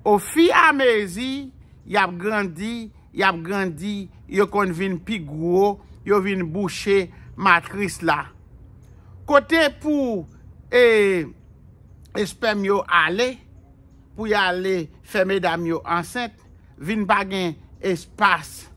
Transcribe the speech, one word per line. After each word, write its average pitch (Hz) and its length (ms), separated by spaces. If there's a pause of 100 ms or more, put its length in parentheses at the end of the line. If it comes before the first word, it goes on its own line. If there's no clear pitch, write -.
ofi 214 500
amezi 262 960 (300)
y 185 180
ap 180 180
grandi, 208 760 (180)
y 175 140
ap 185 200
grandi, 190 640 (180)
yo 190 240
konn 202 240
vin 185 260
pi 202 220
gwo, 175 580 (220)
yo 202 200
vin 190 240
bouche 190 640 (240)
matris 185 720
la 147 220 (960)
kote 294 560
pou 277 480 (1900)
espèm 208 560
yo 196 160
ale, 180 500 (760)
pou 220 180
y 214 80
ale 185 400 (240)
fè 196 240
medam 180 400
yo 165 180
ansent 190 520 (400)
vin 202 320
pa 202 180
gen 185 320 (220)
espas. 180 880 (100)